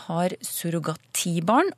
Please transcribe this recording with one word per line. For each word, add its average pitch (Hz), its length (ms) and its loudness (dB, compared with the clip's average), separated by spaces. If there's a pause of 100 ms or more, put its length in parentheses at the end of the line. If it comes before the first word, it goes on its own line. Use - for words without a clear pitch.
har 175 320 0
surrogatibarn 170 1400 0